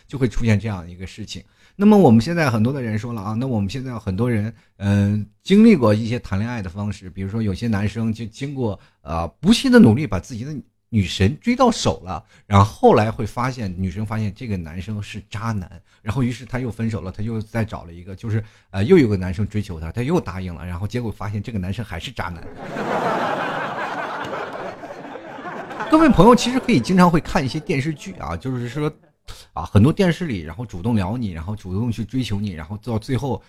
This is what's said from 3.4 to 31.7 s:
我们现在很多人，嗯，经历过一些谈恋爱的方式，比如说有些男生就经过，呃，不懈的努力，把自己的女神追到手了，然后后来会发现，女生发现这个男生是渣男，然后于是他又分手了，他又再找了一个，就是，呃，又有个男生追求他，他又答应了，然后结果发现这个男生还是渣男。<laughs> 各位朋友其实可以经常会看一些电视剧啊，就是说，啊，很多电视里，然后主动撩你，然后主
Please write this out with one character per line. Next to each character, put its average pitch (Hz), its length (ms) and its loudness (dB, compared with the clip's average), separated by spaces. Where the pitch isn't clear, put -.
我 127 140 -2
们 98 100 -2
现 127 140 -8
在 127 160 -8
很 98 160 -6
多 120 140 0
人， 110 220 -2
嗯， 101 480 2
经 202 200 6
历 226 120 10
过 113 180 6
一 110 140 0
些 117 120 -2
谈 98 200 -4
恋 113 100 -2
爱 120 120 -6
的 92 80 -8
方 104 220 -4
式， 95 180 -12
比 95 120 -10
如 98 80 -4
说 113 120 -2
有 104 120 0
些 120 140 -6
男 104 200 0
生 113 240 -2
就 113 140 -6
经 139 300 -10
过， 120 240 -4
呃， 82 260 -4
不 190 140 6
懈 262 160 0
的 247 80 10
努 127 160 10
力， 139 140 0
把 95 120 -2
自 - 160 -12
己 107 80 -8
的 151 120 -10
女 107 140 2
神 98 360 2
追 240 160 0
到 247 140 6
手 - 340 -2
了， 87 200 -8
然 101 100 4
后 101 80 8
后 214 300 4
来 113 160 4
会 107 160 -6
发 123 240 -4
现， 120 260 -8
女 95 140 -2
生 101 120 -6
发 107 140 -6
现 107 160 -4
这 127 140 -14
个 101 100 -4
男 82 240 -10
生 104 220 -8
是 101 260 -14
渣 110 220 -6
男， 98 180 -6
然 110 140 -6
后 135 80 0
于 120 80 0
是 123 140 -12
他 123 120 -8
又 123 140 -4
分 113 180 -4
手 110 100 -4
了， 90 120 -8
他 98 100 -8
又 110 180 -4
再 110 240 -4
找 98 200 -10
了 85 100 -18
一 87 100 -16
个， 95 120 -16
就 117 120 -12
是， 107 160 -2
呃， 95 120 -2
又 175 140 6
有 139 100 6
个 104 80 0
男 92 160 -2
生 95 160 -4
追 107 140 -4
求 87 180 -10
他， 80 120 -8
他 113 100 -6
又 151 180 0
答 92 220 -8
应 90 140 -8
了， 71 100 -12
然 87 140 -8
后 104 80 -6
结 123 120 -4
果 113 120 -6
发 98 180 -8
现 104 140 -6
这 127 80 -12
个 110 80 -4
男 92 120 -4
生 107 140 -8
还 82 140 -10
是 - 100 -10
渣 92 200 -8
男。 85 140 -12
<laughs> 214 100 -6
各 311 80 6
位 320 100 6
朋 190 160 8
友 240 100 10
其 240 160 0
实 262 80 0
可 - 120 -2
以 170 80 4
经 180 180 0
常 180 140 6
会 165 80 4
看 156 260 -2
一 - 20 -2
些 156 120 -6
电 151 200 -4
视 156 140 -4
剧 185 200 -14
啊， 87 220 -8
就 131 220 -6
是 120 100 -6
说， 147 240 -4
啊， 80 140 -8
很 - 180 6
多 147 80 6
电 185 200 2
视 165 140 -4
里， 110 160 -6
然 78 140 -10
后 120 100 -10
主 92 160 -10
动 117 140 0
撩 101 220 0
你， 110 140 -4
然 80 120 -8
后 98 100 -8
主 95 200 -10